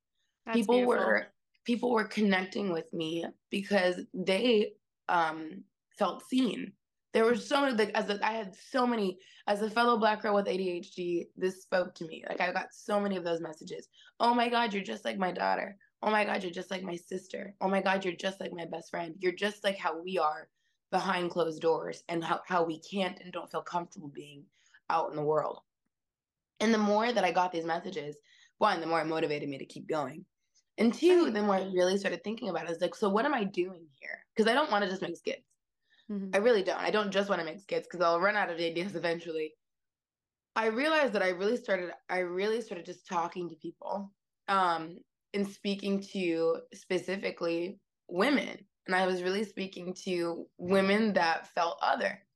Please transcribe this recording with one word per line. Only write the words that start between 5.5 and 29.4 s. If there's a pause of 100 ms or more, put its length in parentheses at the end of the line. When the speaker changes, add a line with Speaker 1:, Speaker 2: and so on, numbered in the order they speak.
Speaker 2:
felt
seen. (400)
There
were
so
many,
like,
as
a,
I
had
so
many, (280)
as
a
fellow
Black
girl
with
A
D
H
D,
this
spoke
to
me.
Like,
I
got
so
many
of
those
messages. (320)
"Oh
my
God,
you're
just
like
my
daughter. (240)
Oh
my
God,
you're
just
like
my
sister.
Oh
my
God,
you're
just
like
my
best
friend.
You're
just
like
how
we
are (400)
behind
closed
doors
and
how,
how
we
can't
and
don't
feel
comfortable
being (440)
out
in
the
world." (1000)
And
the
more
that
I
got
these
messages, (420)
one,
the
more
it
motivated